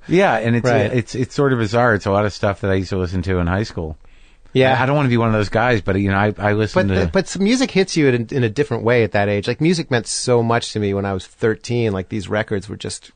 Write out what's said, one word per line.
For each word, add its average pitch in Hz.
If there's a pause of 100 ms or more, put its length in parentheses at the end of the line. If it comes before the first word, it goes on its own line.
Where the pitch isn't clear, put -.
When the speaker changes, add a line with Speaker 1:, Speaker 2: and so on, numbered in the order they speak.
Speaker 1:
Yeah, 165
and 117
it's, 120
Speaker 2:
Right. 113
Speaker 1:
it's, 120
it's 123
sort 139
of 127
bizarre. 113
It's 98
a 101
lot 101
of 104
stuff 101
that 101
I 95
used 95
to 98
listen 90
to 92
in 85
high 92
school. 80 (560)
Speaker 2:
Yeah. 131
Speaker 1:
I, 127
I -
don't 143
wanna 143
be 120
one 113
of 110
those 104
guys, 113
but, 95
you 98
know, 98
I, 104
I 104
listen 107
Speaker 2:
But, 95
Speaker 1:
to 92
Speaker 2:
uh, -
but -
some -
music 247
hits 185
you 143
in, 120
in 131
a 113
different 113
way 117
at 101
that 101
age. 101
Like, 120
music 160
meant 117
so 120
much 117
to 110
me 101
when 98
I 98
was 92
thirteen. 117
Like, 95
these 104
records 104
were 101
just -